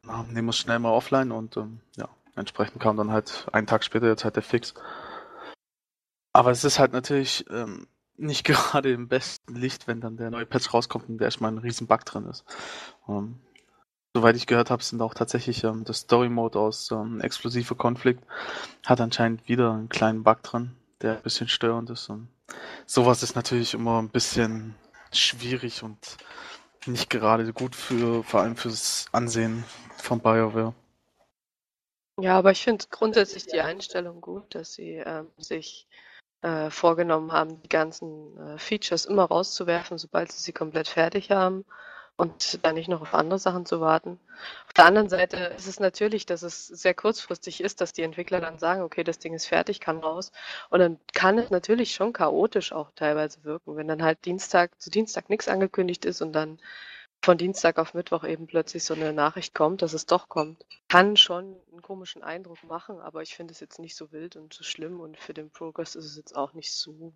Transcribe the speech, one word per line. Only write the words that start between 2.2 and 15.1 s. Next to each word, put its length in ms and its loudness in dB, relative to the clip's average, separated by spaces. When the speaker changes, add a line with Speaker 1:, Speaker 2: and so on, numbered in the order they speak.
Speaker 1:
entsprechend 460 -4
kam 160 4
dann 140 0
halt 420 -2
einen 140 4
Tag 180 2
später 220 2
jetzt 180 2
halt 100 -2
der 80 0
Fix. 300 -2
Aber 180 6
es 120 -2
ist 140 2
halt 160 6
natürlich, 560 -2
ähm, 380 -10
nicht 280 -4
<laughs> 20 -2
gerade 460 4
im 160 -2
besten 480 -2
Licht, 320 -4
wenn 140 -4
dann 160 -8
der 120 -6
neue 160 -6
Patch 280 -2
rauskommt 360 0
und 80 -8
da 80 2
erstmal 260 0
ein 60 -6
riesen 300 -6
Bug 180 4
drin 220 -10
ist. 180 -14
Ähm, 300 -6
soweit 200 8
ich 100 -4
gehört 240 4
hab, 140 0
sind 180 -4
auch 140 -2